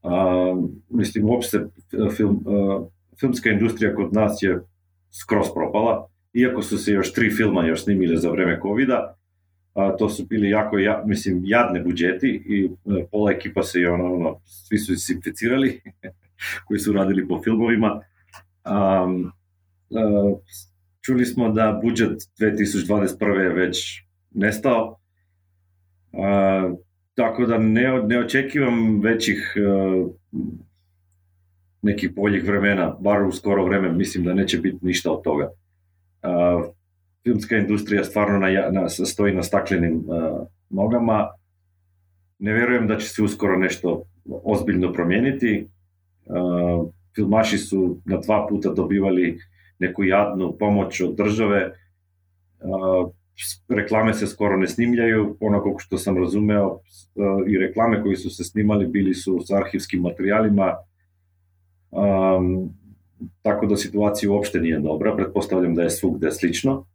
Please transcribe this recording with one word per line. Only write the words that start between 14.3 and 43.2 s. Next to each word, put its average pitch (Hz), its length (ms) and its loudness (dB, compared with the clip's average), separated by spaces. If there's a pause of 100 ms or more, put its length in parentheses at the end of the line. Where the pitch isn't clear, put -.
svi - 340 -6
su 92 180 -2
se - 160 -6
inficirali 127 680 -2 (400)
<laughs> - 460 -14
koji 104 140 -2
su 104 120 0
radili 95 360 0
po 85 140 -4
filmovima. 113 580 2 (640)
Am, 92 680 0 (580)
e, 104 440 2 (680)
čuli 123 240 2
smo 120 240 0
da 107 340 2
budžet 113 400 0 (160)
dve 104 180 2
tisuće 98 300 0
dvadeset 101 320 0
prve 101 260 2
je 87 80 0
već - 500 -2 (320)
nestao, 110 640 0 (1120)
a, 95 600 0 (420)
tako - 320 0
da 113 120 2
ne 110 340 4
o-, 127 140 0
ne 120 140 2
očekivam 120 800 0
većih, 110 560 0
e, 104 40 0 (2250)
nekih 95 320 0
boljih 98 300 0
vremena, 101 560 0
bar 101 220 2
u 95 100 0
skoro 98 320 -2
vreme 92 280 0
mislim 90 320 -2
da 90 100 0
neće 92 240 0
biti 90 240 -4
ništa 87 300 -2
od 78 100 -4
toga. 73 280 -2 (720)
A, 87 400 2 (640)
filmska 113 320 0
industrija 104 480 0
stvarno 101 340 0
na 95 100 2
ja-, 95 220 2
na, 92 180 0
stoji 95 460 -2
na 92 80 0
staklenim, 87 520 0
e, 82 60 -2 (720)
nogama. 110 580 0 (1120)
Ne 104 140 -2
verujem 120 340 2
da 107 100 2
će - 120 -6
se - 140 -2